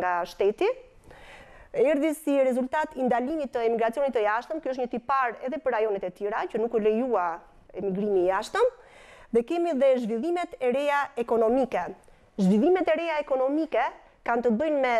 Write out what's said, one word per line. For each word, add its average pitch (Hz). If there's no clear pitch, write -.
nga 180
shteti, 214
erdhi 285
si 285
rezultat 262
i 254
ndalimit 262
të 233
emigracionit 233
të 214
jashtëm, 240
ky 262
është 254
një 240
tipar 254
edhe 269
për 254
rajonet 214
e 180
tjera, 208
që 233
nuk 233
u 214
lejua 214
emigrimi 196
i 185
jashtëm, 370
dhe 233
kemi 339
dhe 262
zhvillimet 330
e 247
reja 285
ekonomike. 233
Zhvillimet 247
e 320
reja 320
ekonomike 277
kanë 240
të 240
bëjnë 302
me 254